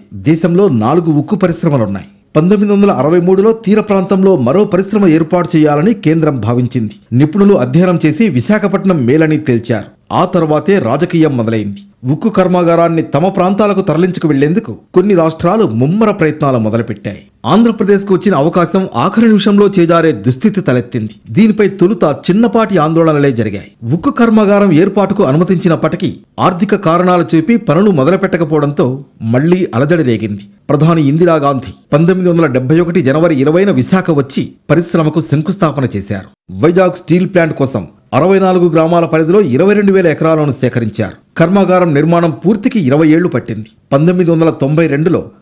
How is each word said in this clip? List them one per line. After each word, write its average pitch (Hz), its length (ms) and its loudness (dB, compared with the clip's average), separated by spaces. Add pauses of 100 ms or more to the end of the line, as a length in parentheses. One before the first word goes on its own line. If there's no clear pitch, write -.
(140)
దేశంలో 165 540 0
నాలుగు 147 440 0
ఉక్కు 147 240 -2
పరిశ్రమలున్నాయి. 143 720 -2 (300)
పంతొమ్మిది 202 360 2
వందల 202 180 2
అరవై 151 300 0
మూడులో 196 320 2
తీర 214 280 0
ప్రాంతంలో 190 560 0
మరో 143 280 0
పరిశ్రమ 202 420 0
ఏర్పాటు 165 500 0
చేయాలని 151 380 2
కేంద్రం 151 460 -2
భావించింది. 120 520 -2 (200)
నిపుణులు 190 420 2
అధ్యయనం 160 520 2
చేసి 175 220 0
విశాఖపట్నం 170 800 0
మేలని 156 320 2
తేల్చారు. 120 640 -4 (120)
ఆ 143 120 0
తర్వాతే 165 540 0
రాజకీయం 151 580 0
మొదలైంది. 107 440 -4 (320)
ఉక్కు 156 160 -2
కర్మాగారాన్ని 170 760 2
తమ 156 260 -2
ప్రాంతాలకు 196 520 0
తరలించుకు 175 480 -2
వెళ్లేందుకు 139 480 -2 (180)
కొన్ని 196 200 2
రాష్ట్రాలు 170 500 0
ముమ్మర 156 460 0
ప్రయత్నాలు 151 480 -2
మొదలుపెట్టాయి. 110 640 -6 (240)
ఆంధ్రప్రదేశ్కు 202 680 2
వచ్చిన 180 200 0
అవకాశం 170 640 0
ఆఖరి 190 300 2
నిమిషంలో 202 520 4
చేజారే 165 340 2
దుస్థితి 131 480 -2
తలెత్తింది. 120 500 -4 (200)
దీనిపై 208 380 2
తొలుత 196 360 0
చిన్నపాటి 208 720 0
ఆందోళనలే 151 540 2
జరిగాయి. 110 600 -6
ఉక్కు 175 180 -2
కర్మాగారం 208 640 2
ఏర్పాటుకు 196 500 0
అనుమతించినప్పటికీ 165 920 -2 (240)
ఆర్థిక 185 340 0
కారణాలు 175 600 0
చూపి 233 200 2
పనులు 190 340 0
మొదలుపెట్టకపోవడంతో 151 1120 -2 (180)
మళ్లీ 151 520 0
అలజడి 156 280 0
రేగింది. 104 380 -4 (280)
ప్రధాని 151 400 2
ఇందిరాగాంధీ 147 640 0 (200)
పంతొమ్మిది 175 380 0
వందల 165 160 2
డెబ్బై 131 340 0
ఒకటి 170 220 0
జనవరి 156 380 0
ఇరవైన 165 300 2
విశాఖ 175 400 0
వచ్చి 143 420 -4 (180)
పరిశ్రమకు 160 500 0
శంకుస్థాపన 151 640 -2 (100)
చేశారు. 95 640 -12
వైజాగ్ 180 340 2
స్టీల్ 180 320 0
ప్లాంట్ 165 300 -2
కోసం 123 280 -4 (280)
అరవై 185 240 2
నాలుగు 185 300 2
గ్రామాల 165 360 2
పరిధిలో 160 360 2
ఇరవై 175 340 2
రెండు 202 180 2
వేల 190 140 2
ఎకరాలను 156 460 0
సేకరించారు. 113 840 -6
కర్మాగారం 180 560 2
నిర్మాణం 165 360 2
పూర్తికి 208 500 -2
ఇరవై 147 280 2
ఏళ్లు 170 200 2
పట్టింది. 110 380 -6 (260)
పంతొమ్మిది 170 380 2
వందల 165 200 2
తొంభై 156 360 0
రెండులో 147 380 0 (180)